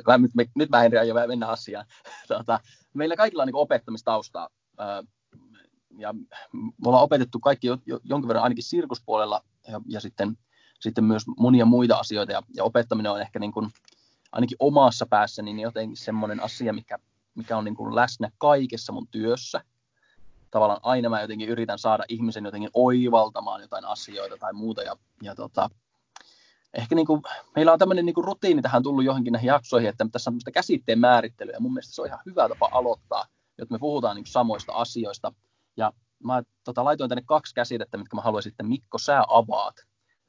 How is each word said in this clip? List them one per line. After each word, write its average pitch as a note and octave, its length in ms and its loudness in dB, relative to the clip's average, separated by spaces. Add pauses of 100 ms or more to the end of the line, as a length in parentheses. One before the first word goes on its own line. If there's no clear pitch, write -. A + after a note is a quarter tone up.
mä, B2+ 100 10
nyt A#2+ 180 6
me, A#2+ 100 4 (100)
nyt D3+ 140 0
mä A#2+ 140 6
en A#2 160 6
aio A#2 280 2
mennä A#2+ 200 -4
asiaan. G#2+ 380 -8 (240)
<laughs> - 180 -20
Tota, A2+ 320 -2 (340)
meillä D#3+ 220 -2
kaikilla F#3 280 2
on C3 40 0
niinku C3 120 -2
opettamistaustaa, A2 920 -2 (300)
ö, G2+ 240 -8 (960)
ja G#2+ 160 -10 (400)
me - 320 -10
ollaan B2+ 180 6
opetettu B2+ 360 0
kaikki C3+ 280 0
jo, B2 180 -2
jo, B2+ 180 -8
jonkin C3 240 -4
verran A2+ 160 0
ainakin B2 200 0
sirkuspuolella A2 800 -4 (240)
ja, A#2 180 -12
ja G#2 140 -8
sitten, G#2 380 -6 (420)
sitten A2+ 240 0
myös A2 200 2 (140)
monia B2 280 6
muita A#2+ 320 6
asioita, G2+ 340 -4
ja, G2+ 120 -4 (120)
ja F#2+ 80 -4
opettaminen A2+ 480 0
on G#2 100 -4
ehkä G#2 180 -8
niin G#2 120 -6
kuin, G#2+ 200 -6 (600)
ainakin B2 280 -2
omassa C3+ 460 4
päässäni, G#2 480 0
niin G#2+ 100 -8
jotenkin A2 340 -8
semmoinen G#2+ 460 -6
asia, A2+ 300 -4
mikä, G#2+ 260 -10 (360)
mikä A2+ 220 -6
on G#2+ 60 -4
niin G#2+ 120 -6
kuin A2 200 -8
läsnä A#2 420 0
kaikessa C3 560 0
mun A2+ 140 -12
työssä. A2+ 540 -4 (920)
Tavallaan G#2+ 320 2
aina B2 260 0
mä A2 120 -2
jotenkin G#2+ 280 -8
yritän A2+ 300 -4
saada G#2+ 300 0
ihmisen A2 360 -4
jotenkin G#2 280 -8
oivaltamaan A2+ 880 2
jotain G2+ 240 -10
asioita G2+ 520 -10
tai G#2+ 160 -8
muuta, G#2+ 300 -8
ja, G2 120 -10 (260)
ja B2+ 140 -14
tota, G#2+ 340 -2 (1040)
ehkä A#2 220 -2
niinku, D#3 260 2 (340)
meillä D#3+ 180 8
on E3 60 4
tämmönen F#3 260 4
niinku E3+ 160 0
rutiini F3+ 400 2
tähän B2+ 220 2
tullut C3+ 220 0
johonkin C3 280 0
näihin A#2 140 -2
jaksoihin, B2 420 2
että A2 220 -2
tässä - 180 -6
on - 20 -2
tämmöistä A#2 200 -8
käsitteen - 480 0
määrittelyä, A#2+ 540 2
ja - 60 -10
mun B2+ 140 -4
mielestä - 220 -10
se D#3 60 -8
on C#3+ 60 -4
ihan C#3 180 -12
hyvä E3+ 240 2
tapa A2+ 220 -2
aloittaa, A#2+ 540 -2 (320)
jotta A#2 180 -10
me A2+ 40 -6
puhutaan B2+ 360 -2
niinku G2+ 140 -14
samoista A2+ 440 -2
asioista. A2 600 -6 (440)
Ja G#2+ 160 -2 (300)
mä, B2 200 -2 (200)
tota, B2 200 -4
laitoin C#3+ 260 2
tänne B2 160 -4
kaksi - 300 0
käsitettä, A#2+ 420 -4
mitkä G2 180 -12
mä G#2 60 -6
haluaisin, G#2+ 300 -4
että - 120 -12
Mikko, B2+ 340 -4
sä C#3 300 2
avaat, A2 480 2 (540)